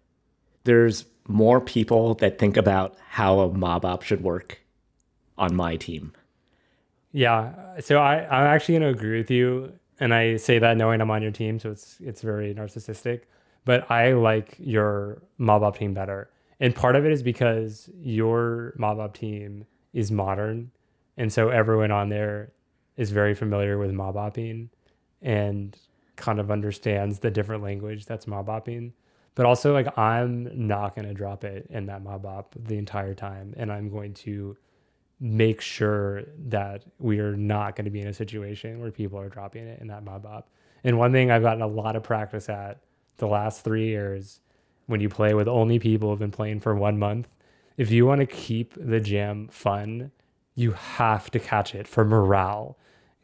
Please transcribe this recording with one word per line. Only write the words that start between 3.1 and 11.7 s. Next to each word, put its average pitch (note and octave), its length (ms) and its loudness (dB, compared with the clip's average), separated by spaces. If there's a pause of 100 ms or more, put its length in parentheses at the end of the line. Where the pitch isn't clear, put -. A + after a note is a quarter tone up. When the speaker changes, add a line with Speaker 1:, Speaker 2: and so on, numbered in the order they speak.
Speaker 1:
how G2 300 4
a F2+ 140 2
Mob F2+ 300 0
Op F2+ 180 -2
should F2+ 200 -2
work F2+ 380 -6 (800)
on F2+ 160 2
my E2+ 220 -2
team. - 360 -10 (1000)
Speaker 2:
Yeah, A#2+ 680 0
so C#3+ 180 4
I, D3 280 4
I'm C3+ 220 4
actually D#3 300 4
gonna D#3 120 4
agree A2 280 -2
with A2+ 120 -2
you, B2+ 420 2 (280)
and A#2+ 120 4
I A2+ 240 4
say A#2 220 4
that A2+ 180 6
knowing A2+ 240 4
I'm A2 100 0
on G#2+ 120 0
your A2 80 -2
team, A2 300 -6
so A2 100 -8